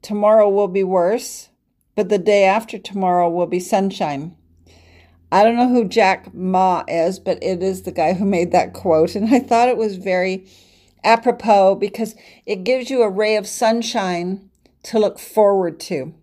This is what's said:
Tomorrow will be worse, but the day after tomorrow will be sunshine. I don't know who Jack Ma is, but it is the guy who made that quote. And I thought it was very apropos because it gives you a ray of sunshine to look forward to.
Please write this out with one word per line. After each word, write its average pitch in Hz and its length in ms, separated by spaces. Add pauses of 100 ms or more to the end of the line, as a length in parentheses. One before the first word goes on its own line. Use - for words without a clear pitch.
Tomorrow 208 480
will 202 180
be 190 160
worse, 185 640 (480)
but 214 140
the 208 60
day 202 280
after 214 340
tomorrow 180 500
will 170 200
be 180 100
sunshine. 180 760 (960)
I 190 100
don't 233 140
know 247 120
who 240 200
Jack 190 440
Ma 185 540
is, 170 320
but - 240
it 180 180
is 185 220
the 180 80
guy 165 220
who 190 120
made 180 280
that 175 200
quote. 170 440
And 220 180
I 247 60
thought 240 280
it 247 80
was 214 200
very 185 500 (560)
apropos 220 720
because 208 400 (320)
it 190 160
gives 247 260
you 262 140
a 208 80
ray 214 240
of 208 140
sunshine 196 1000 (360)
to 220 160
look 208 180
forward 196 640
to. 160 420